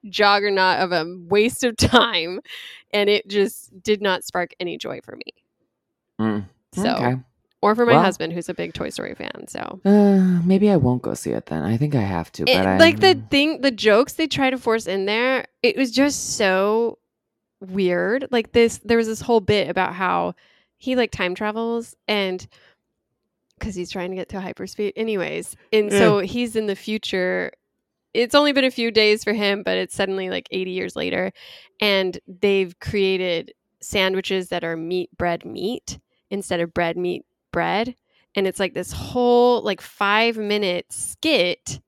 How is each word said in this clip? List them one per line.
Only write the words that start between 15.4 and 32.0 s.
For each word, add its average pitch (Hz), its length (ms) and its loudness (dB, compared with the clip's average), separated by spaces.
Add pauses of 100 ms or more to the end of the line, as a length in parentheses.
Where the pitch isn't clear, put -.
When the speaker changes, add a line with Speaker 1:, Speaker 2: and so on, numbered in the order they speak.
Speaker 1:
it - 140 2
was 262 160 0
just 269 460 0
so 208 600 0 (640)
weird. 190 720 -2
Like, 233 220 0
this, 233 320 4
there 226 120 4
was 226 100 2
this 220 140 -6
whole 226 200 4
bit 208 280 0
about 180 240 -2
how 180 400 -2 (440)
he, 254 180 -4
like, 240 160 0
time 180 240 -4
travels 226 580 -6 (140)
and 190 400 -2 (1120)
'cause 208 160 -8
he's 180 160 -8
trying 180 180 -6
to 190 60 -8
get 185 140 -8
to 208 80 -10
hyperspeed 190 580 -8
anyways. 180 600 -4 (160)
And 208 200 2
Speaker 2:
Yeah. 202 80 4
Speaker 1:
so 208 200 6
he's 226 360 -4
in 220 100 -2
the 196 100 -4
future. 185 760 -4 (640)
It's 240 220 2
only 294 160 6
been 262 140 2
a 254 60 2
few 233 200 -2
days 214 320 2
for 208 80 -2
him, 202 320 0
but 185 140 -2
it's 185 180 -6
suddenly, 190 340 -4
like, 180 220 -6
eighty 185 200 -6
years 185 260 -8
later. 180 340 -4 (480)
And 190 480 0